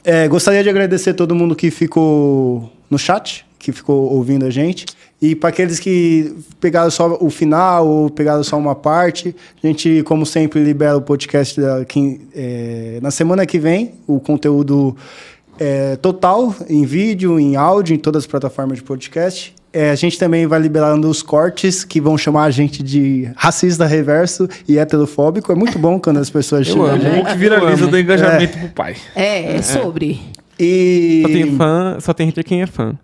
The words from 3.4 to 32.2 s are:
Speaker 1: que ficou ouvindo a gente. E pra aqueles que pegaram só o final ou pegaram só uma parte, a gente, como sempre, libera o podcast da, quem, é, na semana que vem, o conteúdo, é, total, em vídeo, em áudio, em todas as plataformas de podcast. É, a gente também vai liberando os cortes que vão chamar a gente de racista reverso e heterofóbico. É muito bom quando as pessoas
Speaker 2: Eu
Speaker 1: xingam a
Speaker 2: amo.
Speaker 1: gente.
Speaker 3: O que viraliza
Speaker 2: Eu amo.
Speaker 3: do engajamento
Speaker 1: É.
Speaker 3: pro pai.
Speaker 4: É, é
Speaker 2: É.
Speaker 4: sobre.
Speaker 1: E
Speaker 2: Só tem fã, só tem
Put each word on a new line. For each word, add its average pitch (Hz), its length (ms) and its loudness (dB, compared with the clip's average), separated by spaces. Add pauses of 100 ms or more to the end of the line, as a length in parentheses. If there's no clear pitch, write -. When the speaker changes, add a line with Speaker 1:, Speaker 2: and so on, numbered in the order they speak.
Speaker 1:
que - 140 -8
ficou 135 400 0
ouvindo 135 320 0
a 131 60 -2
gente. 151 340 -2 (360)
E 156 140 2
pra 156 140 0
aqueles 165 320 -2
que 170 520 0 (280)
pegaram 170 320 2
só 170 280 0
o 170 80 2
final 170 600 2
ou 151 200 2
pegaram 147 360 0
só 151 120 -4
uma 147 200 -2
parte, 170 580 -2 (260)
a 156 60 -4
gente, 160 380 2
como 156 200 0
sempre, 151 380 0
libera 147 340 2
o 139 60 0
podcast 143 580 -2
da, 131 240 -2
quem, 139 360 -2 (120)
é, 117 720 -8
na 139 80 -4
semana 180 340 0
que 175 140 -4
vem, 175 360 -2 (120)
o 143 140 0
conteúdo, 143 760 0 (640)
é, 139 380 -2
total, 190 580 0 (160)
em 151 140 2
vídeo, 180 560 0
em 139 160 2
áudio, 170 400 2
em - 20 -2
todas 156 240 -2
as 147 60 -12
plataformas 135 500 -6
de - 60 -18
podcast. 165 680 -6 (200)
É, 151 180 0
a 143 60 0
gente 170 240 0
também 165 260 2
vai 160 140 2
liberando 151 500 2
os 151 100 -2
cortes 180 640 0
que - 180 -2
vão 151 160 2
chamar 151 280 0
a 151 80 2
gente 143 280 0
de 135 540 0
racista 170 520 0
reverso 156 640 0 (200)
e 147 100 4
heterofóbico. 151 720 0
É 180 60 4
muito 196 240 0
bom 170 180 2
quando 151 200 0
as 139 120 -4
pessoas 143 380 0
Speaker 2:
Eu 180 60 0
Speaker 1:
xingam 185 120 2
a 143 60 2
Speaker 2:
amo. 135 100 0
Speaker 1:
gente. 160 200 2
Speaker 3:
O - 40 0
que 196 80 -2
viraliza 190 380 2
Speaker 2:
Eu - 20 4
amo. 147 140 2
Speaker 3:
do 175 100 2
engajamento 170 580 2
Speaker 1:
É. 165 40 -12
Speaker 3:
pro 175 80 -10
pai. - 260 -8 (220)
Speaker 4:
É, 190 80 -2
é - 320 -4
Speaker 2:
É. - 60 -2
Speaker 4:
sobre. 160 580 -4 (400)
Speaker 1:
E 175 680 4
Speaker 2:
Só 156 60 2
tem 151 240 2
fã, 165 440 0
só 170 140 -4
tem 160 140 -2